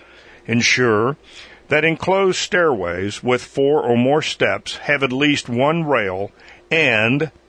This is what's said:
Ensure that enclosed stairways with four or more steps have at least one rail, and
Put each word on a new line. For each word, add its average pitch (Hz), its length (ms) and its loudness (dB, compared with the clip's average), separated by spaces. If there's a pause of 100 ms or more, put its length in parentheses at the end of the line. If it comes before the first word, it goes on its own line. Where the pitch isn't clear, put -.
(460)
Ensure 117 720 0 (500)
that 151 160 0
enclosed 180 560 0
stairways 101 840 -2
with 120 220 0
four 143 380 0
or 120 160 2
more 135 240 2
steps - 560 -4
have 143 260 -2
at 131 80 -2
least 139 380 -2
one 143 340 0
rail, 101 480 -2 (380)
and 135 600 2 (200)